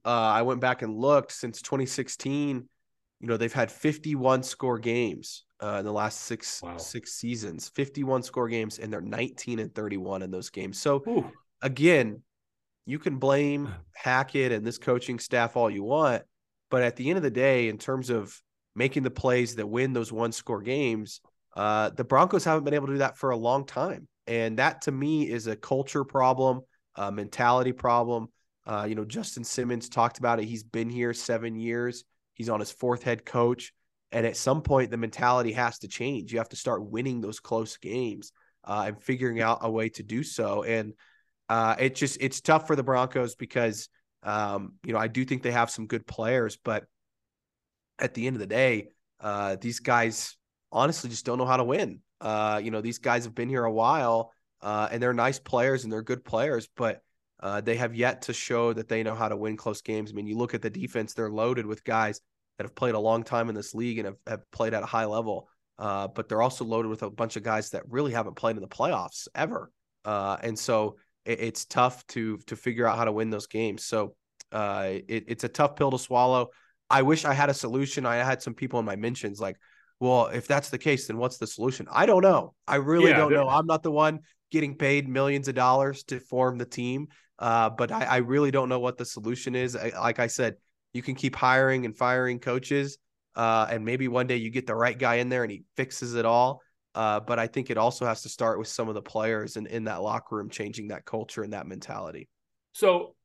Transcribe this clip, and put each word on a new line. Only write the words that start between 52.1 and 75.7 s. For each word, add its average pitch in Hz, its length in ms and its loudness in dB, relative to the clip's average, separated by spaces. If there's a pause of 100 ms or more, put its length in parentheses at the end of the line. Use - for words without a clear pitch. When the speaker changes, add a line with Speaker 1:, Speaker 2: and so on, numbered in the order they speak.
Speaker 1:
Uh, 107 420 0
you 110 80 -4
know, 107 100 -4
these 117 180 -6
guys 120 240 2
have 117 120 -12
been 131 140 -4
here 131 140 0
a 113 80 2
while, 117 600 4 (300)
uh, 107 300 -2
and 117 100 -4
they're 123 120 2
nice 120 260 2
players 127 440 2
and 110 80 -6
they're 110 100 -4
good 123 220 -4
players, 117 540 -2
but, 113 240 -2 (400)
uh, 101 200 -4
they 117 140 0
have 117 200 -2
yet 123 260 0
to 120 120 -6
show 117 380 0
that 113 160 -6
they 113 160 0
know 110 120 -2
how 110 120 -2
to 107 80 -2
win 107 220 -4
close 107 240 -6
games. 107 300 -4
I - 20 -14
mean, 104 140 -6
you 107 100 -4
look 120 160 -2
at 113 80 -4
the 113 80 -4
defense, 104 440 -6
they're 110 180 -4
loaded 113 340 -2
with 107 180 -8
guys 110 380 0 (360)
that 98 80 -8
have - 100 -16
played 123 180 0
a 110 60 0
long 113 240 2
time 117 260 0
in 107 60 -6
this 104 180 -10
league 117 240 -4
and 107 80 -4
have, 98 120 -8 (100)
have 110 240 -8
played 113 220 0
at 104 100 -2
a - 20 -6
high 113 200 0
level, 107 440 -4 (280)
uh, 98 300 -4
but - 220 -8
they're 110 120 2
also 127 220 2
loaded 113 260 -2
with 110 140 -6
a 104 60 -6
bunch 110 280 -4
of 104 60 -8
guys 107 280 -2
that 101 180 -6
really 135 220 0
haven't 110 240 -2
played 113 200 0
in 104 60 -8
the 92 60 -12
playoffs 117 640 -2
ever. - 380 -4 (340)
Uh, 101 380 0
and 113 160 -4
so 110 380 0 (280)
it, 117 140 -2
it's 110 260 -6
tough 127 420 0
to, 110 300 -4 (100)
to 113 80 -8
figure 117 300 -2
out 113 120 4
how 117 80 2
to 110 60 2
win 110 180 -2
those 104 180 -4
games. 110 380 -4
So, 104 300 -2 (360)
uh, 101 380 -2 (180)
it, 110 200 -4
it's 120 180 -6
a 117 40 -4
tough 143 280 2